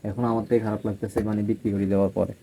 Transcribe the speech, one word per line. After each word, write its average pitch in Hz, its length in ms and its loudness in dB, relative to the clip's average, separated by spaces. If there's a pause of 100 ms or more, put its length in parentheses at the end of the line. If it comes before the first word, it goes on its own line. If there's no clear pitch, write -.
এখন 107 220 -4
আমার 113 240 0
থেকে 117 160 4
খারাপ 107 200 -2
লাগতেছে 107 380 -2
মানে 104 200 0
বিক্রি 104 280 -2
করে 98 140 0
দেওয়ার 98 240 4
পরে। 95 340 -2